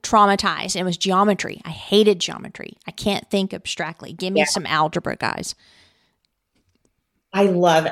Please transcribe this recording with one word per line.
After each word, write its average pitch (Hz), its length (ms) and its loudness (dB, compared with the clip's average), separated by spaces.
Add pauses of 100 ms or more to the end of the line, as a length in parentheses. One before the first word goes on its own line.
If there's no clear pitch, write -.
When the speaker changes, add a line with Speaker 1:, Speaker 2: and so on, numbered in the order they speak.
Speaker 1:
traumatized. 196 760 2
It 180 80 -2
was 175 140 -2
geometry. 190 680 0
I - 60 -14
hated 202 500 4
geometry. - 680 -10
I - 60 -12
can't - 380 -6
think 196 240 -2
abstractly. - 580 -10
Give 185 220 -6
me 156 80 2
Speaker 2:
Yeah. 147 60 2
Speaker 1:
some 185 180 -4
algebra, 156 500 -2
guys. - 400 -6 (1800)
Speaker 2:
I 202 140 4
love 175 460 4